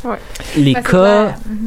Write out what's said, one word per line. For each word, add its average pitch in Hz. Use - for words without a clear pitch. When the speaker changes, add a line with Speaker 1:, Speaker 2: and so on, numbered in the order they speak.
Speaker 1:
Ouais. 233
Speaker 2:
Les 269
Speaker 3:
Ben, 247
c'est -
Speaker 2:
cas, 202
Speaker 3:
clair. 208
Mhm. 220